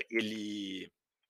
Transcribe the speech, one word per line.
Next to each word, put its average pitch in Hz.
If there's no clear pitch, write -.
ele, 104